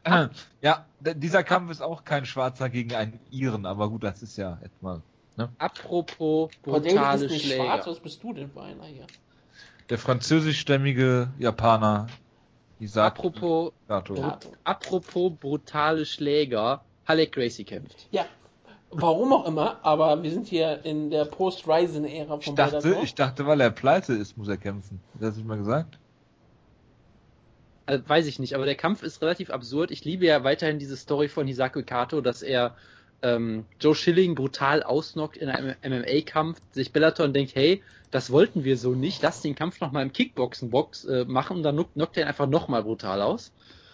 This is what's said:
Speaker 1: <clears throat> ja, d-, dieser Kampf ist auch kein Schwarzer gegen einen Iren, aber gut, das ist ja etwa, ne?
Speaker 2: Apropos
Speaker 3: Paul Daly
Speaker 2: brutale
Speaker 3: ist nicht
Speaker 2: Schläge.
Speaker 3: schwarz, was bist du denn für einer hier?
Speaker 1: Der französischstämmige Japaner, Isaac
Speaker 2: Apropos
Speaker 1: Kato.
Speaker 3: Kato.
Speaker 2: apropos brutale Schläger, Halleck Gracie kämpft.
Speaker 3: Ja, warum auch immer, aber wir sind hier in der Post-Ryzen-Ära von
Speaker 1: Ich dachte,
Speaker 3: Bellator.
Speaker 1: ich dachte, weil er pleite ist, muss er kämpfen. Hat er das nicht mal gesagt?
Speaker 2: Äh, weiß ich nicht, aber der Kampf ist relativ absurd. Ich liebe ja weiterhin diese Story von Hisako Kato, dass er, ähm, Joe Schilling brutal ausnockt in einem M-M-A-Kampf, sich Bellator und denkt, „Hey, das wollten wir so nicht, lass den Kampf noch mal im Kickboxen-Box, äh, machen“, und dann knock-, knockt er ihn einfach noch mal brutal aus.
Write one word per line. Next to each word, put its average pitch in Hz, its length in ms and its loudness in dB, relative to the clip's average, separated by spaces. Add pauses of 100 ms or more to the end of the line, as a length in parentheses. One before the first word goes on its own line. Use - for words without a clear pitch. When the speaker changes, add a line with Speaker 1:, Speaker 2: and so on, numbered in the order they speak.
Speaker 1:
<clears throat> 165 240 4 (320)
ja, 156 240 2 (140)
d-, 160 160 -4
dieser 165 280 2
Kampf 180 280 0
ist 151 100 -12
auch 160 240 -8
kein 143 200 -2
Schwarzer 127 440 -4
gegen 120 240 -6
einen 110 260 -4 (120)
Iren, 120 340 -2
aber 101 240 -2
gut, 107 140 -8
das 98 180 -6
ist - 160 -16
ja 92 260 -6
etwa, 92 380 -12 (360)
ne? 123 200 -4
Speaker 2:
Apropos 160 920 -2 (120)
Speaker 3:
Paul 143 200 0
Daly 170 140 2
Speaker 2:
brutale 139 300 4
Speaker 3:
ist 139 60 -2
nicht 143 140 -2
Speaker 2:
Schläge. 131 180 0
Speaker 3:
schwarz, - 240 -2
was 165 120 -8
bist - 240 -16
du 226 100 -10
denn 139 160 -12
für - 120 -20
einer 101 240 -16
hier? 143 220 -20 (840)
Speaker 1:
Der 120 80 -2
französischstämmige 131 1300 2 (100)
Japaner, 113 680 4 (720)
Isaac 107 380 2
Speaker 2:
Apropos 170 560 -2 (160)
Speaker 1:
Kato. 98 260 -4
Speaker 3:
Kato. - 340 -6 (140)
Speaker 2:
apropos 180 760 -2
brutale 151 680 0
Schläger, 139 760 0 (220)
Halleck 160 280 2
Gracie 117 320 -4
kämpft. - 460 -14
Speaker 3:
Ja, - 140 -2 (640)
warum 175 440 2
auch 208 120 2
immer, 160 380 -2
aber 156 400 4
wir 156 80 -4
sind 190 160 -6
hier 160 380 0
in 151 240 -4
der 151 160 2
Post-Ryzen-Ära 156 1120 -2
von - 0 -
Speaker 1:
Ich 143 160 -6
dachte, 143 220 2
Speaker 3:
Bellator. 156 260 2
Speaker 1:
ich - 120 -6
dachte, 135 300 -2
weil 147 140 4
er 120 120 6
pleite 143 420 2
ist, 104 240 -4
muss 104 100 -10
er 101 80 -2
kämpfen. 98 460 -10 (140)
Hat 110 80 -12
er 113 40 0
das 104 80 -4
nicht 110 120 -10
mal 107 100 -4
gesagt? 123 400 -2 (1900)
Speaker 2:
Äh, 139 180 2
weiß 156 220 4
ich 139 120 -8
nicht, 127 160 -6
aber 135 100 -2
der 139 100 0
Kampf 196 280 -2
ist - 180 -8
relativ 170 280 -2
absurd. 139 420 -4
Ich - 140 -12
liebe 180 200 0
ja 147 180 6
weiterhin 151 360 2
diese 139 180 -10
Story 147 300 0
von 143 200 -2
Hisako 131 360 -2
Kato, 127 380 -2
dass 123 200 -2
er, 120 340 0 (480)
ähm, 117 420 0 (140)
Joe 151 160 6
Schilling 175 400 4
brutal 135 480 0
ausnockt 151 540 -4
in 143 120 -6
einem 131 320 -4
M-M-A-Kampf, 151 760 -2 (120)
sich 135 200 -6
Bellator 156 340 4
und 139 80 0
denkt, 139 220 0
„Hey, 165 260 4 (300)
das 127 200 -2
wollten 160 320 4
wir 131 140 2
so 123 160 -2
nicht, 139 280 -2
lass - 200 0
den 147 140 -4
Kampf 170 240 -6
noch 151 120 -4
mal 143 120 -2
im 135 100 -4
Kickboxen-Box, 135 920 -2
äh, 127 200 0
machen“, 131 320 -2
und 160 60 -6
dann 147 120 0
knock-, 165 180 -2
knockt 156 240 -4
er 165 60 2
ihn 147 40 -4
einfach 143 200 -2
noch 151 200 0
mal 117 160 0
brutal 101 380 -4
aus. 165 300 -2 (420)